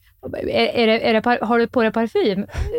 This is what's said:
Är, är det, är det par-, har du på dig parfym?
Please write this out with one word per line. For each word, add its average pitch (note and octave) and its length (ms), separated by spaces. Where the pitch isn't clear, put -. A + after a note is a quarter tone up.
Är, - 200
är A#3 300
det, A3 220
är A#3 60
det A3 80
par-, A#3+ 240
har A#3 120
du A#3 80
på A#3+ 160
dig A3 100
parfym? A3+ 540